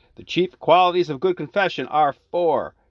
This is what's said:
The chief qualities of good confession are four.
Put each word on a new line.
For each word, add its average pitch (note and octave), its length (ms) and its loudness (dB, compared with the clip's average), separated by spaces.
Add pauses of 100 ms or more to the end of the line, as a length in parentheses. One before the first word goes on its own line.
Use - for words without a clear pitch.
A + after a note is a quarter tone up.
(160)
The F#2 100 -20
chief - 340 -4
qualities F3 500 2
of C3+ 120 -8
good F#3 160 0
confession E3 500 -4
are D3 240 0
four. D3 640 -2 (160)